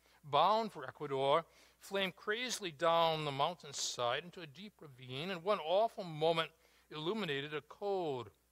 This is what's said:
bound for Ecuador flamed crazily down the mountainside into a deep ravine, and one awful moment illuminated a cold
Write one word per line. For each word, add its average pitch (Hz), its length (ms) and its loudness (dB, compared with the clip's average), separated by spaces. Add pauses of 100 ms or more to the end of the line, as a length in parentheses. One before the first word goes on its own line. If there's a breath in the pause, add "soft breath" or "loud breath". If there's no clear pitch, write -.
(220 soft breath)
bound 180 480 4
for 147 140 -12
Ecuador 139 600 0 (340 soft breath)
flamed 196 360 -2
crazily 220 560 -4
down 165 540 4
the 147 80 -2
mountainside 139 880 -2
into 175 200 -14
a 165 40 -12
deep 165 340 -18
ravine, 131 500 -10
and 180 120 -6
one 190 180 2
awful 190 440 2
moment 160 460 2 (400 soft breath)
illuminated 151 640 -4
a 147 80 -4
cold 165 680 -4 (220)